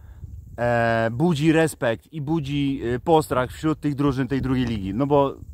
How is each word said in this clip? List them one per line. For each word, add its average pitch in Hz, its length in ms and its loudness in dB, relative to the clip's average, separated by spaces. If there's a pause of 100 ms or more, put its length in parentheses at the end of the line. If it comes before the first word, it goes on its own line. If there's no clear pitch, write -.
(580)
e, 117 540 2
budzi 156 400 2
respekt 147 600 0
i 156 80 -8
budzi, 143 600 -2 (140)
e, 123 60 -4
postrach 143 500 2
wśród 156 300 -2
tych 147 140 -2
drużyn 135 340 0
tej 131 140 -2
drugiej 127 220 0
ligi, 101 300 -4
no 135 120 0
bo 139 280 4 (200)